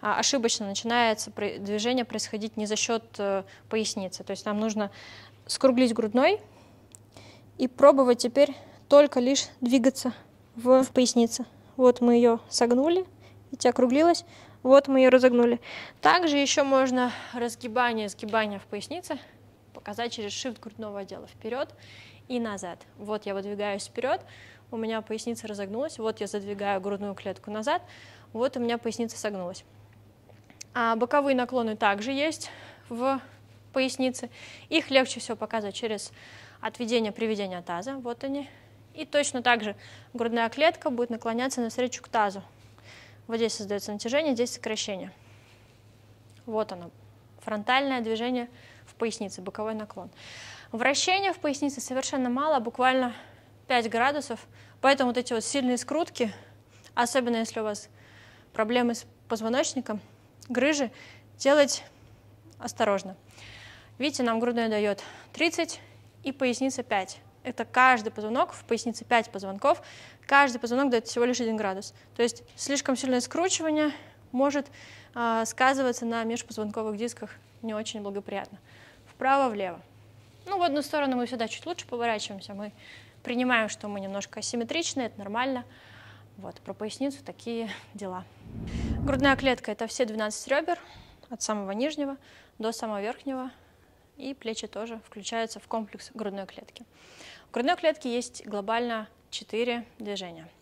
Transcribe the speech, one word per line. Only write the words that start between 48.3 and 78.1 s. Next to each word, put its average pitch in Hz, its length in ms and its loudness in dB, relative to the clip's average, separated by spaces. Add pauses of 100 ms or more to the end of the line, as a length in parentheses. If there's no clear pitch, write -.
в - 100 -20
пояснице, 208 440 -6
боковой 214 340 -6
наклон. 208 360 -12 (640)
Вращения 294 600 2
в - 60 -4
пояснице 285 420 -2
совершенно 262 480 -2
мало, 277 300 2
буквально 247 560 2 (520)
пять 240 220 2
градусов. 247 580 0 (340)
Поэтому 262 300 6
вот 233 60 0
эти 247 160 -2
вот 220 120 -2
сильные 247 340 0
скрутки, 285 540 -2 (600)
особенно 240 420 2
если 226 240 -4
у 220 40 -2
вас 208 240 -6 (640)
проблемы 233 420 2
с - 120 -12 (220)
позвоночником, 226 720 -2 (480)
грыжи, 269 420 2 (480)
делать 285 460 4 (760)
осторожно. 196 580 -2 (840)
Видите, 277 240 -2
нам 226 180 0
грудная 233 280 0
дает 208 340 0 (300)
тридцать 330 480 -2 (420)
и 269 100 -6
поясница 254 500 -2
пять. 196 380 -4 (220)
Это 240 220 -8
каждый 247 460 4
позвонок, 233 420 -2
в - 120 -18
пояснице 226 400 -4
пять 226 260 2
позвонков, 196 520 -2 (440)
каждый 277 320 6
позвонок 247 320 0
дает 233 160 2
всего 240 180 0
лишь 247 160 0
один 226 160 -2
градус. 202 380 -4 (220)
То 233 60 2
есть 233 200 -2 (140)
слишком 269 400 -2
сильное 254 240 0
скручивание 311 720 0 (400)
может, 277 340 0 (480)
а, 226 300 0
сказываться 262 600 2
на 226 200 -2
межпозвонковых 220 720 -6
дисках 226 340 -8 (320)
не 220 120 -6
очень 214 280 -8
благоприятно. 202 560 -8 (540)